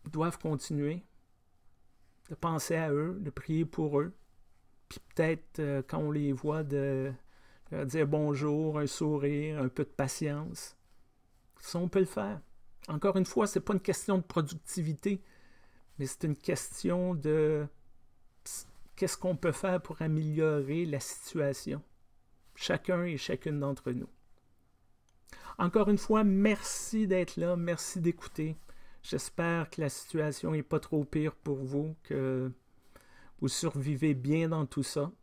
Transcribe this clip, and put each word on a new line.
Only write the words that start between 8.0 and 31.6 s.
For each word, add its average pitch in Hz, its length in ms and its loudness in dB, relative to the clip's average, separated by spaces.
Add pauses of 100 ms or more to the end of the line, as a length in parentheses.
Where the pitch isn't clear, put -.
bonjour, 151 720 2
un 147 80 2
sourire, 147 760 0
un 131 80 2
peu 139 160 -2
de - 60 -6
patience. 151 840 -4 (840)
Ça, - 200 -6
on 175 100 0
peut 190 120 4
le 185 60 6
faire. 202 340 -4 (480)
Encore 180 280 2
une 185 100 4
fois, 220 200 2
c'est 196 140 0
pas - 140 0
une 190 60 2
question - 380 2
de 175 40 2
productivité, 165 1000 -2 (760)
mais 139 80 -2
c'est - 180 -6
une 151 120 2
question 180 800 -2
de 151 520 2 (1300)
qu'est-ce - 200 0
qu'on 185 200 0
peut 165 160 2
faire 185 280 0
pour - 220 -12
améliorer 156 840 2
la 143 160 -2
situation, - 840 -4 (720)
chacun 175 500 0
et 170 120 -2
chacune 147 440 -2
d'entre 139 320 -2
nous. - 160 -4 (1500)
Encore 190 300 4
une 208 100 6
fois, 214 260 4
merci 208 840 2
d'être 185 300 2
là, 175 200 2
merci 170 440 -4
d'écouter. 160 560 -2 (460)
J'espère 170 680 -2
que - 100 -8
la 147 80 2
situation 151 640 -2
n'est 156 100 2
pas 156 180 0
trop 151 240 0
pire 151 300 -2
pour 147 220 -2
vous, 143 460 -2